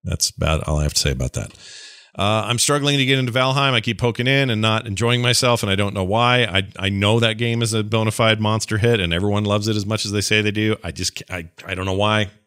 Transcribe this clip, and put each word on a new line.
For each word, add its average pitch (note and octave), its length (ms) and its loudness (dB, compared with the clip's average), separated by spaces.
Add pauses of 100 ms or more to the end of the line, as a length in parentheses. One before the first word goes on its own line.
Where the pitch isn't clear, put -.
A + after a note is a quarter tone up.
That's F2 260 -2
about D#2+ 380 -2
all D2+ 120 0
I D2+ 40 2
have D2 100 0
to - 60 0
say C#2+ 120 0
about B1+ 220 -4
that. - 180 -8 (640)
Uh, G#2+ 280 0
I'm A#2+ 140 -2
struggling C#3+ 380 2
to C3 80 2
get C3+ 140 4
into B2 120 -2
Valheim. C3 420 2
I A2+ 80 2
keep G#2 160 -4
poking A#2+ 300 0
in C3+ 220 2
and A2 120 0
not A2 240 0
enjoying A#2 360 0
myself, A#2+ 420 2
and G2+ 80 0
I G2 40 2
don't G2+ 180 -2
know G2 100 -2
why. A#2+ 400 2
I, G2 240 -2 (100)
I G2 120 -2
know G#2 300 2
that A2 180 0
game A#2 240 -2
is A2 120 0
a G#2+ 100 0
bona A2 280 0
fide A2 300 2
monster G#2+ 360 0
hit, A#2 220 4
and E2+ 140 0
everyone G#2 320 0
loves G2+ 220 0
it A2 80 0
as G#2 100 -2
much G#2+ 200 -4
as G2+ 60 -6
they G#2 100 0
say G#2+ 200 2
they G#2 100 0
do. G#2+ 320 0
I E2+ 80 -8
just E2 240 -6
ca-, - 220 -12
I, E2 120 -12 (160)
I F#2+ 100 -8
don't F#2 100 -6
know F#2+ 80 -2
why. G#2 360 2 (180)